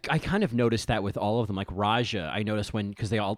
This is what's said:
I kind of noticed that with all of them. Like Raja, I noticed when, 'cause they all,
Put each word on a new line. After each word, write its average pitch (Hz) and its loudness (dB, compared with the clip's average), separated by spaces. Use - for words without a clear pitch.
I 147 4
kind 196 0
of 143 2
noticed 117 2
that 107 2
with 101 -2
all 107 2
of 110 -2
them. 101 -2
Like 95 -4
Raja, 104 0
I 104 0
noticed 104 -2
when, 104 -2
'cause 101 -6
they 110 2
all, 101 0